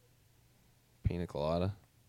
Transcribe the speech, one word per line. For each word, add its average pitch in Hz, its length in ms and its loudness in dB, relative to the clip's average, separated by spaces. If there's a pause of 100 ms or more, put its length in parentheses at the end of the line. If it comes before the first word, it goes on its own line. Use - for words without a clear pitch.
(1040)
Pina 87 220 0
colada. 85 500 0 (320)